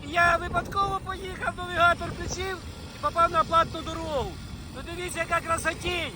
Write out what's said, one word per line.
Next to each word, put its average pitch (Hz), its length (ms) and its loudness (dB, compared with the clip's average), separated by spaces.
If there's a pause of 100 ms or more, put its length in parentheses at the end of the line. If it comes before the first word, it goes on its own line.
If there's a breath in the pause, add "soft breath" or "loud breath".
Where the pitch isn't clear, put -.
І 294 60 -10
я 339 280 6
випадково 381 680 0
поїхав, 381 520 -4
навігатор 339 520 4
включив 359 480 -4 (380)
і - 60 -10
попав 330 300 4
на 320 120 4
платну 320 380 2
дорогу. 320 500 -2 (440)
Ну 262 100 -10
дивіться, 339 340 -6
яка 339 220 2
красотень. 330 760 0